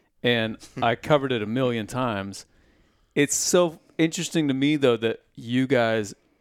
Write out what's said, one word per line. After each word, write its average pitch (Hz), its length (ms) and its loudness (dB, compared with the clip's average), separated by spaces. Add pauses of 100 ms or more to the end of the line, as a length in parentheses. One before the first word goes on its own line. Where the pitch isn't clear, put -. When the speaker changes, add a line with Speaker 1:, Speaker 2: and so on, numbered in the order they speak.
(220)
Speaker 1:
And 113 340 0 (120)
Speaker 2:
<laughs> - 140 -10
Speaker 1:
I 117 120 4
covered 139 380 0
it 113 100 -2
a 104 40 -4
million 117 400 -2
times. 101 600 -6 (680)
It's 143 220 2
so 175 440 2 (180)
interesting 160 500 0
to 135 60 0
me, 143 220 0
though, 131 220 4
that 113 220 -2 (140)
you 127 320 -2
guys 113 480 2 (260)